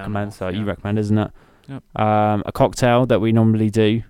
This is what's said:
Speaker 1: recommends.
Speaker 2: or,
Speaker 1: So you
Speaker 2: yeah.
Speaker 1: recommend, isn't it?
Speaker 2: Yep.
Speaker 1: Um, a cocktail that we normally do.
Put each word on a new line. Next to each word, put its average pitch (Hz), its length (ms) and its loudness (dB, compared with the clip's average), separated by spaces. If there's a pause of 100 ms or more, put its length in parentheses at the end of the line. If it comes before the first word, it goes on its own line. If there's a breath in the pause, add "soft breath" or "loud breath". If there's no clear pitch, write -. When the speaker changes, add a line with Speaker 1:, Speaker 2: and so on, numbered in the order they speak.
Speaker 1:
recommends. 104 360 -8
Speaker 2:
or, - 20 -20
Speaker 1:
So 92 100 -6
you 92 120 -4
Speaker 2:
yeah. 107 40 -4
Speaker 1:
recommend, 101 340 -4
isn't 107 200 0
it? 107 120 -2 (380 soft breath)
Speaker 2:
Yep. 139 140 -14 (180)
Speaker 1:
Um, 107 440 0
a - 80 -10
cocktail 120 540 2
that 117 140 2
we 113 120 0
normally 110 380 2
do. 110 400 2